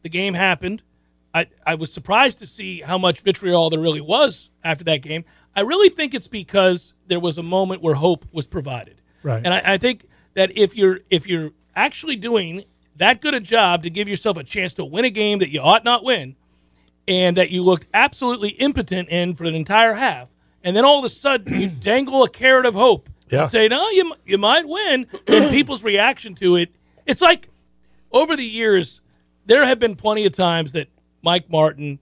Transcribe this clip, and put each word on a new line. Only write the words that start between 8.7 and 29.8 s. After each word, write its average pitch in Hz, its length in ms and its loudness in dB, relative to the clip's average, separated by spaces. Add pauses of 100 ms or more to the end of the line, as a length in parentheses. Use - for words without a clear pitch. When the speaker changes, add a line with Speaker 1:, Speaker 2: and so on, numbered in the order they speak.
Speaker 2:
Right. 113 200 -4
Speaker 1:
And 180 100 0
I, 190 200 0
I 190 40 0
think 240 300 -4 (280)
that 190 220 0
if 208 180 2
you're, 190 240 2 (100)
if 170 180 0
you're 160 240 -6 (240)
actually 277 400 -4
doing 196 480 -4 (340)
that 208 240 2
good 294 120 -2
a 254 60 -2
job 180 440 0
to 175 60 -8
give 202 180 -6
yourself 196 300 -4
a 147 60 -14
chance 185 320 -8
to 170 100 -8
win 190 200 -4
a 247 40 0
game 208 300 -2
that 156 100 0
you 143 120 -6
ought 202 220 4
not 233 200 0
win, 165 320 -4 (720)
and 180 300 2
that 180 140 2
you 180 120 -2
looked 180 300 2
absolutely 240 560 0
impotent 185 600 -4
in 175 240 -2
for 165 120 -10
an 160 100 -4
entire 214 380 2
half, 190 360 -4 (340)
and 180 120 -2
then 233 80 4
all 285 160 6
of 254 60 -6
a - 40 -4
sudden 254 500 -4
you 190 80 -2
<clears throat> 147 120 -10
dangle 262 440 0
a - 60 2
carrot 254 360 2
of 233 80 2
hope 208 360 2 (200)
Speaker 3:
Yeah. 139 140 0
Speaker 1:
and 135 60 -2
say, 220 180 2
"No, 311 220 0
you, 370 220 2
m-, - 140 -16
you 196 120 -10
might 269 300 2
win," 311 400 -4 (200)
and 302 220 6
<clears throat> - 20 0
people's 269 320 -2
reaction 208 520 -2
to 180 220 2
it, 170 120 -2 (360)
it's - 160 -2
like, 349 280 4 (640)
over 311 240 2
the 269 100 -8
years, 214 540 0 (460)
there 254 200 6
have 254 140 0
been 220 160 0